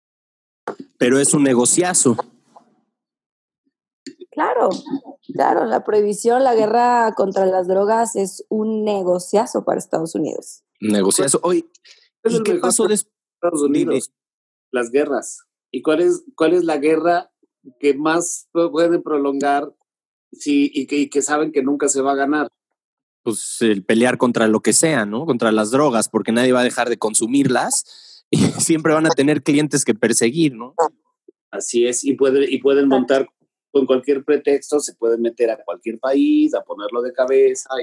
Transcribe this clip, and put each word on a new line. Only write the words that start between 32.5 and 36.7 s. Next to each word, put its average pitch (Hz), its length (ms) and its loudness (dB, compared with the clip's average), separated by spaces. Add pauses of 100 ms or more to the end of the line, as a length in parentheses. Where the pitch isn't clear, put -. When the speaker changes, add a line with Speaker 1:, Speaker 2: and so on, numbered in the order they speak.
Speaker 3:
y 135 60 -2
pueden 139 280 2
montar 131 400 2 (440)
con 135 140 2
cualquier 135 380 0
pretexto, 147 560 0
se - 160 -10
pueden 117 260 0
meter 117 300 0
a 110 120 -6
cualquier 113 360 -10
país, 147 560 2
a 101 80 -2
ponerlo 104 380 -8